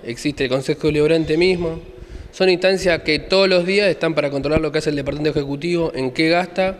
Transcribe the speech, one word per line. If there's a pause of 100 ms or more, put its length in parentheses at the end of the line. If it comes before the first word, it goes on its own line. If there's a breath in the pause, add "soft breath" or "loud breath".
existe
el
Consejo
Deliberante
mismo, (500 loud breath)
son
instancias
que
todos
los
días
están
para
controlar
lo
que
hace
el
Departamento
Ejecutivo,
en
qué
gasta